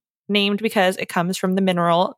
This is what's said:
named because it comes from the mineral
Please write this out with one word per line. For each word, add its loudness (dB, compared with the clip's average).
named 0
because 0
it -8
comes -2
from -2
the 2
mineral 2